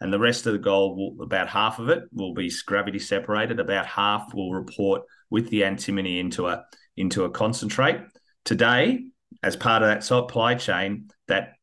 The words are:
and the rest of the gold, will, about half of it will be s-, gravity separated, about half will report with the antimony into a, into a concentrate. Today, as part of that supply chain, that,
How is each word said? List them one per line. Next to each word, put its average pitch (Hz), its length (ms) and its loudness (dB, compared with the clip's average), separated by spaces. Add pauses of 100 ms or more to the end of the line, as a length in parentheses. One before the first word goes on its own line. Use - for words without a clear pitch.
and 92 100 -2
the 101 60 2
rest 120 260 2
of 117 80 0
the 104 60 0
gold, 98 400 2
will, 95 260 -8
about 95 240 -2
half 110 300 0
of 117 100 -4
it 170 140 2 (100)
will 95 220 -6
be 90 140 -2
s-, - 120 -6
gravity 101 380 -2
separated, 107 600 -2
about 95 280 0
half 104 480 -2
will 92 180 -4
report 95 480 0 (300)
with 113 180 0
the 107 160 2
antimony 95 560 -2
into 90 260 -4
a, 87 160 -4 (360)
into 95 260 0
a 87 60 -2
concentrate. 113 720 0 (420)
Today, 123 600 4 (380)
as 92 120 0
part 113 260 4
of 107 60 6
that 104 160 2
supply 120 500 2
chain, 101 540 -2 (180)
that, 98 360 0